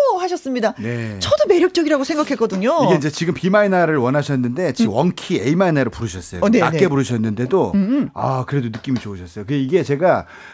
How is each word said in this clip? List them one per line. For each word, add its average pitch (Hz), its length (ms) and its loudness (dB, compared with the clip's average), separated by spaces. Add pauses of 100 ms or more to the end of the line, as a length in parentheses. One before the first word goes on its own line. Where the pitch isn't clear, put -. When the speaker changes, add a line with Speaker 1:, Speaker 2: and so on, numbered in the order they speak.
(200)
Speaker 1:
하셨습니다. 269 580 -2
Speaker 2:
네. 113 420 -6
Speaker 1:
저도 587 280 2
매력적이라고 330 560 2
생각했거든요. 269 800 0
Speaker 2:
이게 190 120 4
이제 151 140 0
지금 165 240 -2
B 175 160 -2
마이너를 185 460 4
원하셨는데 135 760 0
지금 - 180 0
Speaker 1:
음. 98 60 -2
Speaker 2:
원키 175 440 -2
A 131 140 0
마이너를 156 340 2
부르셨어요. 92 540 -8
Speaker 1:
어, 104 60 2
네, 220 100 4
Speaker 2:
낮게 151 200 2
Speaker 1:
네. 185 100 4
Speaker 2:
부르셨는데도 127 840 0
Speaker 1:
음. 208 380 0
Speaker 2:
아, 131 320 -2
그래도 135 220 -2
느낌이 113 320 -4
좋으셨어요. 98 480 -12
그 131 60 -4
이게 143 300 0
제가 139 420 0 (280)